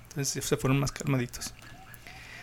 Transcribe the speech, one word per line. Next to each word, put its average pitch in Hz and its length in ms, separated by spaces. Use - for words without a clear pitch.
Entonces 139 360
se 139 120
fueron 135 220
más 139 120
calmaditos. - 600